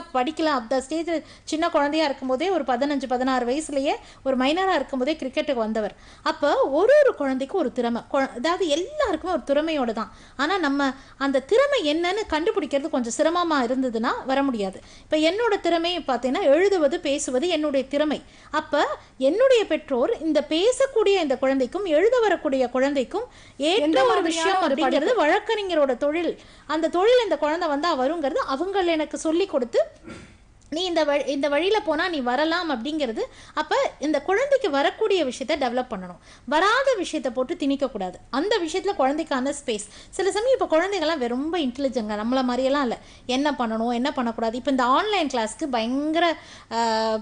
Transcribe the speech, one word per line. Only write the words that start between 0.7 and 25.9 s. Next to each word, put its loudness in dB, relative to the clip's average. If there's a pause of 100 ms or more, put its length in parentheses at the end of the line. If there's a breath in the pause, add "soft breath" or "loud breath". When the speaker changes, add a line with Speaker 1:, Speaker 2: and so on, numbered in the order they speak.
Speaker 1:
ஸ்டேஜில் -4 (240 loud breath)
சின்ன -2
குழந்தையா 2
இருக்கும்போதே, -2
ஒரு 0
பதினஞ்சு, -2
பதினாறு 0
வயசுலயே -2 (300 loud breath)
ஒரு 0
மைனரா 2
இருக்கும்போதே -2
கிரிக்கெட்டுக்கு -4
வந்தவர். -2 (280 loud breath)
அப்போ 0 (200)
ஒரு 6
ஒரு 6
குழந்தைக்கும் -2
ஒரு 0
திறமை, -2 (100)
கொ-, 0
அதாவது 0
எல்லாருக்குமே -2
ஒரு -2
திறமையோட 0
தான். -6 (260 loud breath)
ஆனா 0
நம்ம 0 (280 loud breath)
அந்த 0
திறமை 2
என்னன்னு 0
கண்டுபிடிக்கிறது -2
கொஞ்சம் -2
சிரமமா 2
இருந்ததுன்னா -2 (140)
வர 0
முடியாது. -2 (220 loud breath)
இப்ப -2
என்னோட 2
திறமையை 0
பார்த்தீங்கன்னா -2
எழுதுவது, 4
பேசுவது -2
என்னுடைய 0
திறமை. 0 (300 loud breath)
அப்ப 0 (340 loud breath)
என்னுடைய 4
பெற்றோர் 0
இந்த 0
பேச 2
கூடிய 4
இந்த 0
குழந்தைக்கும், 0
எழுத 4
வரக்கூடிய 0
குழந்தைக்கும் -2 (320 loud breath)
ஏற்ற 0
Speaker 2:
எந்த 4
Speaker 1:
ஒரு 4
Speaker 2:
மாதிரியான 0
Speaker 1:
விஷயம் 2
Speaker 2:
ஒரு 0
Speaker 1:
அப்படிங்கிறது 0
Speaker 2:
படிப்பு? 2
Speaker 1:
வழக்கறிஞரோட 0